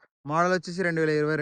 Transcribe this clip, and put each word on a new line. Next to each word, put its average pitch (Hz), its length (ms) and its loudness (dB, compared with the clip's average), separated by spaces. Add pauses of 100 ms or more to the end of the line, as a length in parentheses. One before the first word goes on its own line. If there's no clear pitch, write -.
(260)
మోడల్ 170 320 2
వచ్చేసి 175 300 -6
రెండు 165 140 0
వేల 156 180 2
ఇరవై 151 220 0